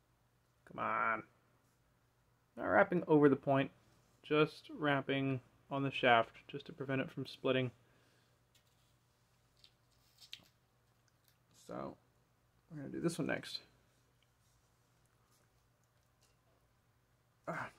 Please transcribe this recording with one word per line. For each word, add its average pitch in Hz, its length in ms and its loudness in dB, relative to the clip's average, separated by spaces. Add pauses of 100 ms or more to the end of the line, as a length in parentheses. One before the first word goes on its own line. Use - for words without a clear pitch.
(680)
come 120 160 -8
on. 110 400 -2 (1300)
Not - 80 -8
wrapping 180 420 4
over 147 220 8
the 131 80 6
point, 135 340 0 (520)
just 151 540 0
wrapping 135 640 0 (300)
on 139 140 -4
the 135 80 -2
shaft, 117 400 4 (180)
just - 160 -14
to - 80 -16
prevent 135 280 -4
it - 80 -6
from 131 160 -8
splitting. 131 460 -2 (4000)
So, - 280 -12 (760)
we're 156 120 -16
gonna 135 100 -12
do - 80 -8
this 170 180 -4
one 165 100 -4
next. - 320 -6 (4000)
Ah, - 320 -8